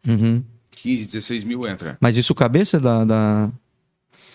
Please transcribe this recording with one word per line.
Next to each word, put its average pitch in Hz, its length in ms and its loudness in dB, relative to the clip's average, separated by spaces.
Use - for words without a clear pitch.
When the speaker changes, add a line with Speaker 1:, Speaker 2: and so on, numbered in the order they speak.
Speaker 1:
Uhum. 117 360 2
Speaker 2:
Quinze, 120 360 -4
dezesseis 110 360 -6
mil 120 240 -6
entra. 85 320 -10
Speaker 1:
Mas 120 200 2
isso 120 160 2
cabeça 160 440 2
da, 117 260 2
da 107 440 2